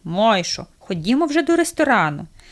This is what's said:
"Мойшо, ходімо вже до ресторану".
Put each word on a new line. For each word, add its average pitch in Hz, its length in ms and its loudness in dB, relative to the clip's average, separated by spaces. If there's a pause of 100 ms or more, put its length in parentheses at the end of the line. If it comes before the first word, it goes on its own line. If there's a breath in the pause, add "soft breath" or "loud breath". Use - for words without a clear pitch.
"Мойшо, 185 600 0 (140)
ходімо 208 460 -2
вже 302 160 0
до 339 140 2
ресторану". 226 720 0 (240 loud breath)